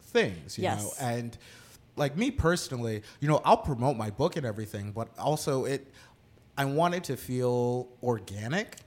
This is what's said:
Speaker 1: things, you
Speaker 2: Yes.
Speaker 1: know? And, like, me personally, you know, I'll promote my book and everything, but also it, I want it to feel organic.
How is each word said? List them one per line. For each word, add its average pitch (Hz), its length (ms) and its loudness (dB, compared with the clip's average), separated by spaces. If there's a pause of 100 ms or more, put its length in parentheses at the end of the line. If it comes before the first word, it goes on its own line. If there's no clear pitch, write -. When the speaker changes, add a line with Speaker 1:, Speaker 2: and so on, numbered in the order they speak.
Speaker 1:
things, 101 560 0
you 208 60 -2
Speaker 2:
Yes. 139 200 0
Speaker 1:
know? 98 80 -6 (160)
And, 120 300 -4 (580)
like, 139 220 -2
me 247 140 2
personally, 120 720 0 (160)
you 143 80 0
know, 151 180 6
I'll 196 120 10
promote 135 400 0
my 110 120 -4
book 139 260 0
and 151 120 -4
everything, 104 440 -6
but 113 180 -6 (100)
also 135 460 0
it, 131 220 -4 (720)
I 139 60 2
want 160 300 2
it 185 100 -4
to 127 120 -4
feel 123 720 0 (140)
organic. 110 840 -2